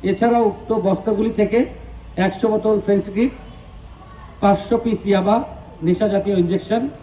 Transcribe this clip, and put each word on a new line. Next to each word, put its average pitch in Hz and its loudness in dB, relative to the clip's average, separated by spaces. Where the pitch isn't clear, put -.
এছাড়া 233 4
উক্ত - -8
বস্তাগুলি 214 0
থেকে 220 2
একশো 196 0
বোতল 214 2
ফেন্সি 202 0
গ্রিপ, 240 0
পাঁচশো 202 2
পিস 220 -2
ইয়াবা, 196 4
নেশা 180 2
জাতীয় 202 0
ইনজেকশন 190 0